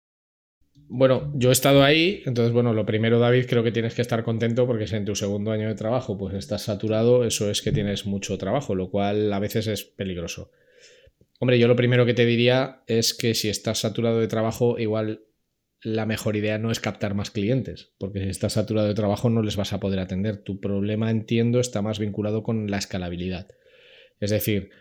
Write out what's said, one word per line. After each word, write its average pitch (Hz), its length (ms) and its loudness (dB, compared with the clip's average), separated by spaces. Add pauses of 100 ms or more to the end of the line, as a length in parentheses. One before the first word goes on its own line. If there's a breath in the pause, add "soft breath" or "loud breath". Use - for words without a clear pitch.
(920)
Bueno, 131 440 2
yo 123 140 4
he - 20 6
estado 139 320 6
ahí, 160 420 4
entonces, 117 260 2
bueno, 120 200 4
lo 107 120 2
primero, 110 360 2
David, 123 280 4
creo 120 140 2
que 117 80 2
tienes 113 240 -2
que 120 80 -2
estar 113 220 -2
contento 117 420 0
porque 110 180 -2
es 98 80 -6
en 107 120 -2
tu 101 100 -4
segundo 101 380 -2
año 110 160 -2
de 107 80 -4
trabajo, 110 420 -4
pues 95 160 -6
estás 98 280 -6
saturado, 113 600 2
eso 107 240 -2
es 104 140 -2
que 110 80 -2
tienes 101 360 -2
mucho 98 320 -4
trabajo, 107 360 -2
lo 92 160 -4
cual 104 420 0
a 101 60 -2
veces 104 300 -2
es 104 160 -4
peligroso. 87 680 -8 (880 soft breath)
Hombre, 127 220 4
yo 117 80 6
lo 120 80 6
primero 123 300 4
que 120 80 2
te 117 120 4
diría 123 640 2
es 113 260 0
que 113 200 0
si 110 140 -2
estás 107 300 -4
saturado 113 400 0
de 113 80 2
trabajo, 113 540 0
igual 110 400 -2 (600)
la 110 260 -4
mejor 110 280 -2
idea 107 240 0
no 113 140 -2
es - 80 -4
captar 101 340 -4
más 101 160 -4
clientes, 104 680 -4
porque 98 240 -6
si 98 80 -4
estás 95 260 -4
saturado 107 340 0
de 104 60 0
trabajo 104 360 0
no 113 120 0
les 104 140 -2
vas 98 160 -4
a 95 80 -4
poder 98 200 -2
atender. 98 380 -4
Tu 98 220 -8
problema, 104 500 -2
entiendo, 117 500 2
está 120 220 -2
más 107 180 -4
vinculado 107 420 -2
con 110 280 -4
la 101 80 -2
escalabilidad. 90 720 -6 (680 soft breath)
Es 101 120 -2
decir, 104 400 0 (100)